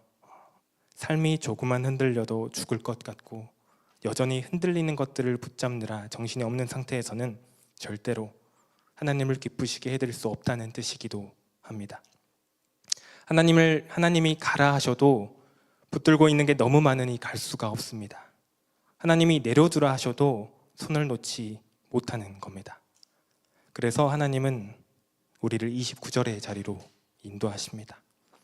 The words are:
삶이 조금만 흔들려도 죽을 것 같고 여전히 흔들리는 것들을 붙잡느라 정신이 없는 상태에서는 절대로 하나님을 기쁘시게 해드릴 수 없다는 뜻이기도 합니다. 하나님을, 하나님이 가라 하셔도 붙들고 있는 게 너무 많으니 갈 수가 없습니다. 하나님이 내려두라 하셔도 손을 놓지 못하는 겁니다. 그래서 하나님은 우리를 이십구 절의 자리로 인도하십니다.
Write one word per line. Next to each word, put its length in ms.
삶이 440
조금만 460
흔들려도 640
죽을 280
것 220
같고 480
여전히 360
흔들리는 560
것들을 400
붙잡느라 720
정신이 360
없는 220
상태에서는 720
절대로 580
하나님을 400
기쁘시게 580
해드릴 220
수 140
없다는 440
뜻이기도 640
합니다. 420
하나님을, 640
하나님이 520
가라 320
하셔도 680
붙들고 380
있는 180
게 80
너무 260
많으니 380
갈 180
수가 320
없습니다. 640
하나님이 440
내려두라 520
하셔도 640
손을 320
놓지 520
못하는 480
겁니다. 420
그래서 360
하나님은 640
우리를 300
이십구 400
절의 300
자리로 400
인도하십니다. 800